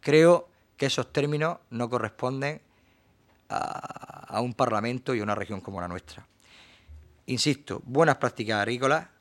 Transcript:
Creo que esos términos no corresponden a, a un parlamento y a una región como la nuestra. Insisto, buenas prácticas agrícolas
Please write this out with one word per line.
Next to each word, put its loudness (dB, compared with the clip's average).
Creo 6
que 0
esos -2
términos -2
no -4
corresponden -4
a, -10
a -4
un -4
parlamento -2
y -2
a -4
una -2
región -6
como -10
la -6
nuestra. -12
Insisto, -2
buenas 4
prácticas -2
agrícolas 0